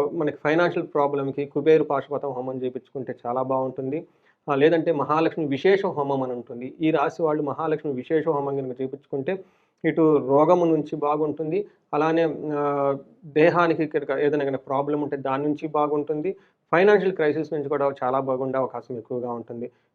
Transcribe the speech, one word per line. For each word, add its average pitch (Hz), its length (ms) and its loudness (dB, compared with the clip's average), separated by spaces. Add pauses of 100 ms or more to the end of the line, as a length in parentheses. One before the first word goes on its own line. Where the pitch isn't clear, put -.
(140)
మనకి 151 240 -4
ఫైనాన్షియల్ 165 560 0
ప్రాబ్లమ్‌కి 143 520 0
కుబేరు 151 380 4
పాశుపతం 143 480 -4
హోమం 131 320 -6
చేపించుకుంటే 127 520 -8 (120)
చాలా 131 140 -2
బాగుంటుంది. 131 680 -4 (440)
ఆ, 139 40 2
లేదంటే 160 360 4
మహాలక్ష్మి 156 540 0
విశేష 190 400 2
హోమం 139 380 -2
అని 127 100 -4
ఉంటుంది. 123 480 -12
ఈ 160 100 2
రాశి 160 300 0
వాళ్ళు 151 220 0
మహాలక్ష్మి 151 500 -4
విశేష 151 340 -2
హోమం 139 300 -2
కనుక 131 240 -6
చేపించుకుంటే 143 640 -6 (420)
ఇటు 156 320 4
రోగము 151 480 4
నుంచి 156 300 0
బాగుంటుంది, 151 720 -2 (260)
అలానే, 160 420 2 (200)
ఆ, 143 420 0 (280)
దేహానికి 160 640 4
కనుక 147 240 -4
ఏదైనా 143 340 0
కనుక 135 220 -2
ప్రాబ్లం 143 340 -2
ఉంటే 147 160 -4
దాని 135 260 -2
నుంచి 151 240 -2
బాగుంటుంది, 151 680 -2 (360)
ఫైనాన్షియల్ 190 440 4
క్రైసిస్ 151 380 0
నుంచి 143 160 -4
కూడా 139 220 0 (120)
చాలా 131 160 0
బాగుండే 131 380 -2
అవకాశం 123 400 -6
ఎక్కువగా 120 340 -6
ఉంటుంది. 117 400 -10 (240)